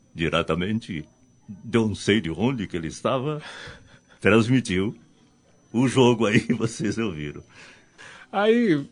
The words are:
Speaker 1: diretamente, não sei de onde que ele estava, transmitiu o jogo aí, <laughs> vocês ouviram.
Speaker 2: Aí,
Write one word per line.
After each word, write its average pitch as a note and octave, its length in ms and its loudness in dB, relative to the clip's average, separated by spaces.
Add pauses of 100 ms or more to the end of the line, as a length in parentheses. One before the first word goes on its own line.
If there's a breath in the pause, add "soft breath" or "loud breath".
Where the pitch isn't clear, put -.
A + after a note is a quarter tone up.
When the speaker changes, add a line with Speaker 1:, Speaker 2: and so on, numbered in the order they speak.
(140)
Speaker 1:
diretamente, E2 920 -2 (580)
não A2 320 0
sei G#2 240 2
de E2 100 -4
onde G2+ 380 -2
que - 80 -12
ele E2 120 -6
estava, C3 540 -6 (800 loud breath)
transmitiu G#2+ 760 4 (760)
o B2+ 160 2
jogo A#2+ 380 4
aí, G#2+ 220 4
<laughs> - 40 -4
vocês A2+ 460 -4
ouviram. D#2 440 -8 (920 loud breath)
Speaker 2:
Aí, G#3 600 2